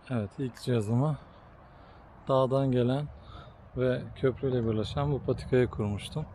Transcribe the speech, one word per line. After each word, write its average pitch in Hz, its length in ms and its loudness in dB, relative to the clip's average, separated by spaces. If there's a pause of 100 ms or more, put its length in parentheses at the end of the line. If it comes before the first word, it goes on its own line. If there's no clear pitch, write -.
Evet, 110 280 -4
ilk 131 240 -6
cihazımı 123 560 2 (1080)
dağdan 131 440 4
gelen 127 360 2 (680)
ve 123 240 2 (140)
köprüyle 127 520 0
birleşen 113 440 0
bu 131 100 -2
patikaya 127 480 2
kurmuştum. 104 640 -4